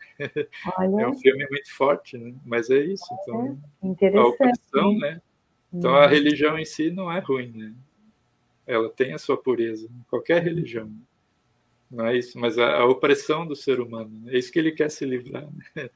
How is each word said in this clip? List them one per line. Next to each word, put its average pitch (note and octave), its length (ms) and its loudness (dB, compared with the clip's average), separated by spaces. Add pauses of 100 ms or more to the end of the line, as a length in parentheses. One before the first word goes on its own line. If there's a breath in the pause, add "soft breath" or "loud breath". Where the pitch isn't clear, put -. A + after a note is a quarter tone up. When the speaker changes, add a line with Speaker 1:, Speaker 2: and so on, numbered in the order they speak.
(200)
Speaker 1:
<laughs> C#3+ 320 -6 (120)
Speaker 2:
Olha. F#3+ 420 0
Speaker 1:
É B3 40 0
um C4 60 -2
filme C3 360 4
muito C#3 240 -8
forte, C#3 440 0
né? A#2+ 160 -14 (100)
Mas A#2 260 -2
é C3+ 140 4
isso, F#3+ 300 -8
então, A#3+ 440 -6 (240)
Speaker 2:
É, F#3+ 60 -6
interessante, G3+ 720 4 (140)
Speaker 1:
a C#3 40 2
opressão, G3+ 200 2
Speaker 2:
né? D3 160 -4
Speaker 1:
né? E3+ 80 -18 (560)
Então, C#3 180 2
a C#3+ 100 10
Speaker 2:
Uhum. - 20 8
Speaker 1:
religião D3 500 4
em D#3+ 60 -6
si D#3 260 -4
não F3+ 220 -8
é F3+ 80 -4
ruim, B2+ 320 -4
né? A2 220 -16 (920)
Ela A2+ 240 0
tem C3 240 -2
a D#3 40 -8
sua C#3+ 180 -2
pureza, A2+ 520 -2 (200)
qualquer E3 340 0
Speaker 2:
Uhum. - 0 -
Speaker 1:
religião. A#2+ 500 -6 (960)
Não A#2 160 -4
é B2 120 0
isso, B2 200 -8
mas A#2 200 -2
a, B2 220 4
a A#2+ 60 4
opressão C#3+ 600 2
do D3 100 -8
ser B2+ 240 0
humano, A2+ 300 -10 (140)
né? B2+ 100 -8
É B2+ 40 4
isso B2+ 140 -4
que E3+ 60 0
ele D#3+ 140 2
quer D3+ 180 0
se - 160 -8
livrar, B2+ 420 -8 (260)
né? C#3 220 -12